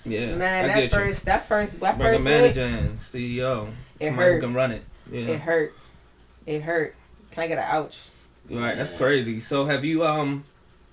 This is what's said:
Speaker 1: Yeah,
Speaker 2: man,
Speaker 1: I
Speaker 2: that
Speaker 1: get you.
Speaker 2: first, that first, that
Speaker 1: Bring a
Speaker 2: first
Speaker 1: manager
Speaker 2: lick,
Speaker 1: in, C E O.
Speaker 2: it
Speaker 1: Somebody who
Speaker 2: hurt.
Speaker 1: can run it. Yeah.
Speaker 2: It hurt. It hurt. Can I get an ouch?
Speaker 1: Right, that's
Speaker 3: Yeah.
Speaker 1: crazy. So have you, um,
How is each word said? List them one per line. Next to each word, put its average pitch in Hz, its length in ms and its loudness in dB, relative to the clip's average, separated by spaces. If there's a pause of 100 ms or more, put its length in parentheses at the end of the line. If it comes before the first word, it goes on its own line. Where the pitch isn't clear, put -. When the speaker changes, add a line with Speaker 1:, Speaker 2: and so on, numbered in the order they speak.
Speaker 1:
Yeah, 113 300 -4
Speaker 2:
man, 185 300 0
Speaker 1:
I - 20 2
Speaker 2:
that - 80 2
Speaker 1:
get 208 80 4
you. - 60 0
Speaker 2:
first, 202 360 0
that 190 220 0
first, 208 320 0
that 190 180 0
Speaker 1:
Bring 226 120 2
a 226 60 6
Speaker 2:
first - 100 2
Speaker 1:
manager 135 400 6
Speaker 2:
lick, 120 140 -2
Speaker 1:
in, - 200 -2
C 120 380 -8
E 127 60 -2
O. 113 260 -2 (320)
Speaker 2:
it 151 60 -2
Speaker 1:
Somebody 135 200 4
who 131 60 8
Speaker 2:
hurt. - 80 2
Speaker 1:
can 120 120 -4
run 127 180 2
it. 107 120 -8 (260)
Yeah. 120 180 -8
Speaker 2:
It 147 120 -2
hurt. 160 340 0 (720)
It 151 160 -4
hurt. 160 340 -2 (360)
Can 165 120 -6
I 170 40 -4
get 160 100 -2
an 104 120 -4
ouch? 151 300 -2 (500)
Speaker 1:
Right, 117 280 -4
that's 131 160 -4
Speaker 3:
Yeah. - 40 -14
Speaker 1:
crazy. 127 420 2
So 139 260 -2
have 143 200 0
you, 160 200 2
um, 147 380 -2 (500)